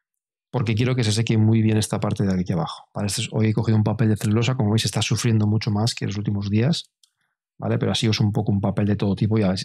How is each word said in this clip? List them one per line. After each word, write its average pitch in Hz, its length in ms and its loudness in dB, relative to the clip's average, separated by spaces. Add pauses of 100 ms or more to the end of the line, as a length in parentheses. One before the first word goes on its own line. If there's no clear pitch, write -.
(520)
porque 113 240 0
quiero 123 200 0
que 123 80 0
se 107 80 0
seque 110 280 2
muy 110 240 4
bien 110 140 2
esta 107 220 -2
parte 104 240 -2
de 95 160 0
aquí 95 140 -2
abajo. - 400 -6
Vale, 104 140 -4
este 113 160 -4
es, - 80 -8
hoy 110 160 0
he 110 60 2
cogido 110 220 0
un 107 80 4
papel 107 260 0
de 107 60 2
celulosa, 110 400 0
como 107 140 0
veis 110 160 0
está - 160 -2
sufriendo 110 460 2
mucho 107 240 0
más 107 240 -2
que 117 100 -8
los 101 100 -6
últimos 101 360 -4
días, 120 420 0 (640)
¿vale? 110 220 -2
Pero 107 120 0
así 104 160 0
os 107 120 0
un 107 120 2
poco 104 200 -2
un 98 100 0
papel 101 240 -2
de 101 100 0
todo 98 200 0
tipo 107 240 0
y, - 20 2
a-, 95 240 0